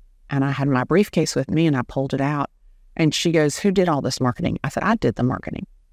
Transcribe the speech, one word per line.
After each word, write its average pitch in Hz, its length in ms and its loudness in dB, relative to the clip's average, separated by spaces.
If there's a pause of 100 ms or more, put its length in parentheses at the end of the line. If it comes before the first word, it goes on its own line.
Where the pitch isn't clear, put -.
(300)
And 139 140 0
I 143 60 0
had 139 180 -2
my 127 160 2
briefcase 165 500 2
with 135 160 -2
me, 160 160 2
and 151 80 4
I 127 80 0
pulled 135 300 -4
it 135 80 -2
out. 143 300 -2 (460)
And 156 180 2
she 170 180 0
goes, 151 260 2
"Who 202 120 2
did 180 180 2
all 143 140 0
this - 180 -4
marketing?" 127 420 -2
I 135 60 -2
said, - 140 -4
"I 226 140 2
did - 200 0
the - 60 -2
marketing." - 440 -4 (260)